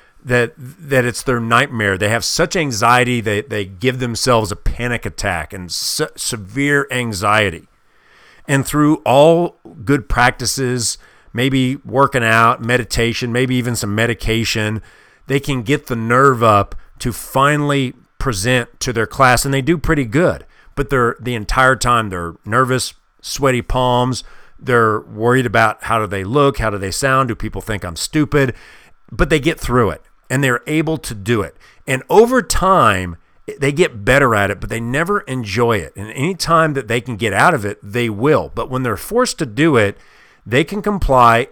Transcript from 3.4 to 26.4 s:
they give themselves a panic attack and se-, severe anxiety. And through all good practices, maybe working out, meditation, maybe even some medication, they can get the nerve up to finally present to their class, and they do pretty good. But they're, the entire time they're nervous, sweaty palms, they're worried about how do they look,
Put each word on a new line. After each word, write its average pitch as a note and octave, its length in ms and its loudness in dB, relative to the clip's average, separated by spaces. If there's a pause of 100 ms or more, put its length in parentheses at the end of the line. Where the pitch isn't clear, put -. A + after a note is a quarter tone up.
they G#2 160 -4
give B2 340 -4
themselves A#2 520 0
a G2+ 40 -6
panic - 500 -4
attack F2 480 -6
and F2+ 180 -12
se-, - 440 -6
severe C#3 760 -2
anxiety. G#2 800 0 (800)
And C#3 180 0
through D3+ 400 0
all D#3 540 4 (240)
good C3 260 -2
practices, B2 880 -2 (360)
maybe C3 440 0
working B2+ 460 0
out, A2+ 380 4
meditation, A#2+ 720 -2
maybe B2+ 240 0
even A#2+ 200 -2
some G#2 180 -4
medication, A2 880 -2 (460)
they C#3 120 0
can C3+ 220 -4
get C#3+ 260 -2
the B2 80 -4
nerve A#2+ 460 4
up G#2 320 4 (260)
to A#2+ 140 -4
finally C#3+ 800 0 (240)
present B2 640 -2
to - 120 -4
their A2 140 0
class, B2+ 400 2
and C#3 80 -2
they C#3 80 0
do D#3+ 160 0
pretty D3 280 0
good. A#2 400 0 (300)
But C#3+ 140 -4
they're, B2 300 0
the B2 160 -6
entire C3 400 2
time A#2 340 0
they're F2 340 -6
nervous, B2 520 -2 (260)
sweaty C3 400 -2
palms, B2 640 0 (340)
they're A#2 440 2
worried A#2+ 440 0
about A2 380 2
how A2+ 160 0
do G#2+ 80 -2
they G2 160 -6
look, C#3 340 2